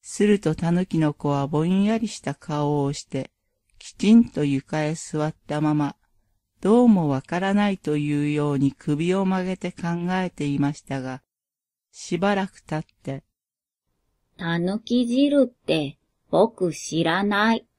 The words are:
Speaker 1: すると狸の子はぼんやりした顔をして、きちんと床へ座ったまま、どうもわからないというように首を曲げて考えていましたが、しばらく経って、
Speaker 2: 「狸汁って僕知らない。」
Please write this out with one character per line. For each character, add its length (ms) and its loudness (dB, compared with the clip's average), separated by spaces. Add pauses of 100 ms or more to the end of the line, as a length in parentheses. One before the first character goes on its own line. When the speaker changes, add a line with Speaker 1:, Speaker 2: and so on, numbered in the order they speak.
Speaker 1:
す 260 0
る 140 4
と 120 0
狸 460 0
の 140 2
子 160 -4
は 180 -2
ぼ 140 -2
ん 240 2
や 120 0
り 120 -4
し 100 -12
た 160 -8
顔 480 -2
を 80 -2
し 140 -10
て、 260 -8 (480)
き 140 -20
ち 200 4
ん 160 8
と 140 -2
床 400 -2
へ 120 -2
座 300 -4
っ 80 -4 (140)
た 140 -4
ま 120 2
ま、 220 0 (640)
ど 260 4
う 20 8
も 200 6
わ 140 0
か 180 -6
ら 140 0
な 160 2
い 80 -2
と 200 -2
い 320 0
う 20 0
よ 220 0
う 40 0
に 140 2
首 420 -2
を 120 0
曲 180 0
げ 140 -4
て 140 -8
考 420 -4
え 180 -2
て 160 -6
い 100 -2
ま 160 0
し 80 -14
た 220 -8
が、 180 -10 (680)
し 260 -8
ば 160 0
ら 140 -2
く 160 -18
経 140 -6
っ 260 -10
て、 200 -10 (1120)
Speaker 2:
「狸 680 -2
汁 380 2
っ 40 2
て 520 -4 (320)
僕 420 2
知 300 -4
ら 200 0
な 300 2
い。」 140 -4 (120)